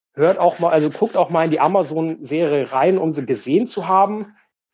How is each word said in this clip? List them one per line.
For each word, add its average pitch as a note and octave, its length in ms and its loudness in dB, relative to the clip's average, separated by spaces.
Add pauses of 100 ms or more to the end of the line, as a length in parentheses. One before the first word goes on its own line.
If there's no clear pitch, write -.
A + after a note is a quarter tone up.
(160)
hört E3 240 2
auch F3 200 2
mal, E3+ 100 0
also D3+ 200 2
guckt G#3+ 280 -2
auch E3+ 120 2
mal E3 140 0
in E3 80 0
die D3+ 80 0
Amazon-Serie D#3 1120 -2
rein, D#3 260 2
um D#3+ 140 0
sie C#3+ 140 -4
gesehen C#3 420 0
zu F3+ 220 -8
haben. G3+ 440 0 (400)